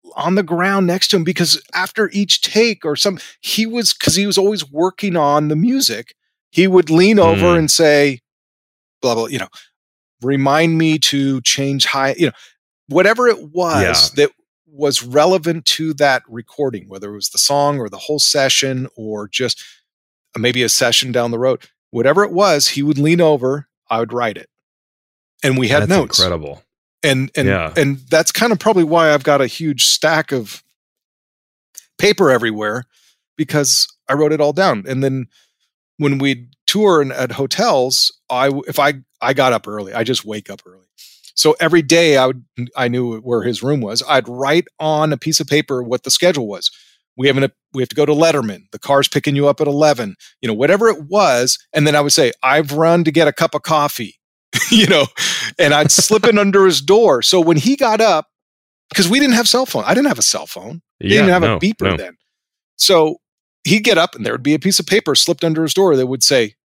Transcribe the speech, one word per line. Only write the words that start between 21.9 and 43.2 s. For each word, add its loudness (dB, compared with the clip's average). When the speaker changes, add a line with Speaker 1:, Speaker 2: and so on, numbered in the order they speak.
Speaker 1:
whatever 2
it -2
was, 0
he -4
would 0
lean 2
over, 0
I -2
would -4
write -4
it. -20
And 0
we 0
had 2
Speaker 2:
That's 0
Speaker 1:
notes. 0
Speaker 2:
incredible. -4
Speaker 1:
And, -2
and, 0
Speaker 2:
Yeah. -2
Speaker 1:
and 0
that's 2
kind 0
of -2
probably 2
why 2
I've 0
got 2
a 0
huge -4
stack 0
of -6
paper 2
everywhere, -2
because -2
I 0
wrote 2
it 0
all 2
down. 0
And -4
then -4
when 0
we'd -4
tour 2
and -2
at -4
hotels, 0
I 0
w-, -2
if -10
I, 2
I -2
got 2
up -2
early, -12
I -2
just -4
wake -12
up -18
early. -20
So 2
every 2
day 4
I 4
would, -6
I -2
knew -4